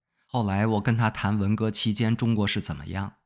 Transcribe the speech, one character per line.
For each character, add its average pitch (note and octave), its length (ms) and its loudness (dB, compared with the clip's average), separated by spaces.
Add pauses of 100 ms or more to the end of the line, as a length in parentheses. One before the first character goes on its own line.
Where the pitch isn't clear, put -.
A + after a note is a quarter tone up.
(260)
后 A#2+ 180 -2
来 G2+ 220 2
我 A2 160 2
跟 A#2 160 2
他 A2+ 120 2
谈 G#2 280 -2
文 G2+ 180 2
革 A2 140 0
期 G#2+ 240 0
间 A2+ 240 0
中 A#2 160 2
国 G#2 140 2
是 G2+ 120 -2
怎 E2 160 -6
么 C#2+ 120 -12
样， G2 380 -6